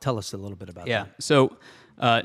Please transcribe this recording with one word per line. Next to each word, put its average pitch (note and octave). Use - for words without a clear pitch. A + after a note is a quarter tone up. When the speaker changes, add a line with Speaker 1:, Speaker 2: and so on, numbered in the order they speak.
Speaker 1:
tell B2
us -
a -
little G2
bit F2+
about F2
Speaker 2:
Yeah. A2
Speaker 1:
that. -
Speaker 2:
So, C#3
uh, A#2